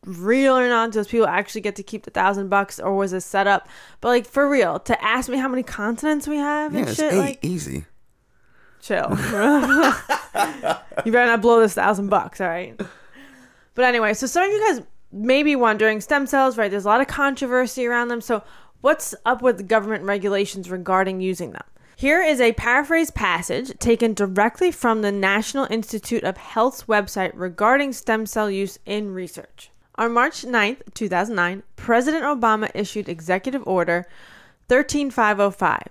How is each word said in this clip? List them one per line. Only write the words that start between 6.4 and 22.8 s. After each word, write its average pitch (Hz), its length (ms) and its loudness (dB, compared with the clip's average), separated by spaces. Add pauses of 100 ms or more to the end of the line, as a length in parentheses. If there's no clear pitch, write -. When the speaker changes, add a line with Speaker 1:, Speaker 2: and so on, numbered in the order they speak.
Speaker 1:
and 254 100 0
Speaker 2:
Yeah, - 60 -4
it's - 80 -4
Speaker 1:
shit, 311 140 0
Speaker 2:
eight, 190 40 4
Speaker 1:
like, 277 240 -2
Speaker 2:
easy. 147 440 -6 (960)
Speaker 1:
chill. - 280 -2
<laughs> 262 840 2 (1080)
You 220 60 0
better 247 160 4
not 233 140 2
blow 233 180 6
this 220 140 4
thousand 196 360 0
bucks, - 320 0
all 185 60 -2
right? 165 320 -8 (920)
But 247 120 2
anyway, 226 280 2
so 262 140 -4
some 349 160 2
of 403 80 0
you 427 160 2
guys 269 180 0 (260)
may 254 320 2
be 294 120 2
wondering, 220 460 2
stem 277 260 0
cells, 262 300 2
right? 208 120 0
There's 196 160 -4
a 208 40 0
lot 233 120 4
of 269 60 0
controversy 254 800 -2
around 240 220 0
them. 233 120 -4
So 220 220 -2 (380)
what's - 340 0 (100)
up 233 160 0
with 202 260 0
government 208 360 0
regulations 196 680 -2
regarding 185 520 0
using 180 300 -6
them? - 120 -16 (320)
Here 311 260 2
is 302 200 2
a 226 120 4
paraphrased 285 640 0